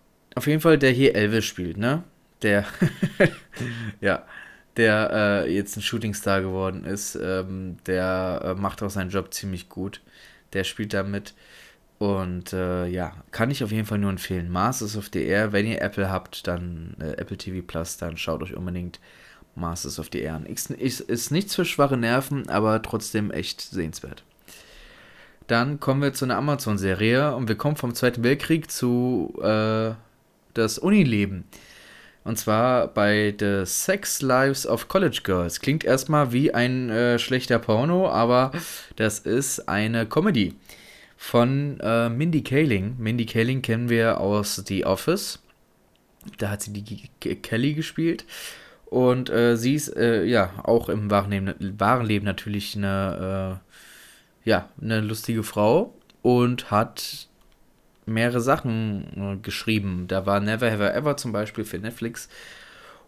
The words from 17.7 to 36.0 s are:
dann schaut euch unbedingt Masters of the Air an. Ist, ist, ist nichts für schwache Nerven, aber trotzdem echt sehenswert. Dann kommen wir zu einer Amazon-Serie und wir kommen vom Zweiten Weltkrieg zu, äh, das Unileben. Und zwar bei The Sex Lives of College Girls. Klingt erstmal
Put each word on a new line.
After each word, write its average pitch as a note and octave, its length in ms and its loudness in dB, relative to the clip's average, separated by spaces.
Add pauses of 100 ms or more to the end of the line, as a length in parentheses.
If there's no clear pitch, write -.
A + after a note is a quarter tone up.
dann E2 220 -8
schaut D#2+ 260 -4
euch - 120 -10
unbedingt F2+ 440 -6 (560)
Masters E2 440 -6
of D#2+ 120 -10
the C2+ 80 -4
Air D#2 140 -4
an. D#2 120 -8
Ist, - 260 -8
ist, - 280 -4
ist - 320 -4
nichts F#3+ 240 -2
für F#3 80 0
schwache C#3 320 2
Nerven, B2+ 540 0
aber A2 320 2
trotzdem G#2+ 500 -4
echt - 300 -6
sehenswert. - 640 -8 (1200)
Dann B2+ 320 2
kommen C#3 220 2
wir C#3+ 120 2
zu - 120 -4
einer B2+ 100 0
Amazon-Serie A2+ 960 2
und A#2+ 140 -2
wir A2 80 0
kommen D3 220 0
vom A#2+ 180 -4
Zweiten A#2+ 300 0
Weltkrieg C#3+ 440 0
zu, B2 720 0
äh, A2 500 2 (640)
das A2+ 240 0
Unileben. A2 680 4 (800)
Und A#2 120 -4
zwar A2+ 500 4
bei G#2 520 4
The G2+ 260 2
Sex - 560 -2
Lives C3+ 460 2
of - 200 0
College C3 360 2
Girls. F2+ 380 0
Klingt D3+ 240 0
erstmal C3+ 480 2